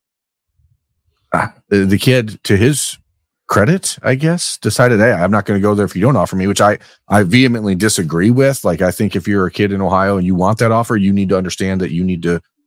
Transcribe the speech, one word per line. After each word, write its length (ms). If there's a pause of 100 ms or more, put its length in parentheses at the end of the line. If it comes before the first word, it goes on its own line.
(1300)
Uh, 160 (200)
the, 160
the 140
kid, 440
to 140
his 420 (480)
credit, 560
I 140
guess, 420
decided, 400
"Hey, 140
I'm 180
not 140
gonna 160
go 160
there 100
if 80
you 80
don't 140
offer 180
me," 140
which 120
I, 180 (300)
I 140
vehemently 540
disagree 540
with. 340
Like, 180
I 80
think 240
if 140
you're 180
a 60
kid 180
in 100
Ohio 360
and 100
you 80
want 240
that 140
offer, 240
you 160
need 160
to 100
understand 420
that 120
you 100
need 220
to 180 (240)